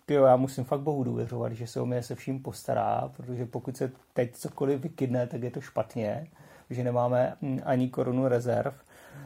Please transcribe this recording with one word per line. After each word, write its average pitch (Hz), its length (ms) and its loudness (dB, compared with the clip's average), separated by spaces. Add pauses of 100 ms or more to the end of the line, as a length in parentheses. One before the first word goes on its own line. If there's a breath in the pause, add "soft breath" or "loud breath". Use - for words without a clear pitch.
tyjo, 143 200 6
já 127 100 10
musím 131 280 0
fakt 143 180 0
Bohu 143 220 0
důvěřovat, 117 500 -2
že 113 140 -8
se 127 140 -6
o 123 40 -2
mě 123 180 -2
se 120 120 -8
vším 135 280 -6
postará, 113 760 -2
protože 123 280 -6
pokud 127 320 -8
se 131 140 -2 (220)
teď 120 220 0
cokoliv 139 460 -2
vykydne, 127 460 0
tak 123 160 -6
je 120 80 -4
to 139 100 -8
špatně, 117 680 -4 (420 loud breath)
že 123 140 -4
nemáme, 123 580 2
mm, 135 240 -2
ani 127 240 2
korunu 127 380 0
rezerv. 117 460 2 (520 loud breath)